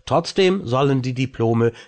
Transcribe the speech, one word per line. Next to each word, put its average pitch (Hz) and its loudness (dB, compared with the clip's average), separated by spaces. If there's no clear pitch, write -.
Trotzdem 185 0
sollen 135 0
die 127 -6
Diplome 117 0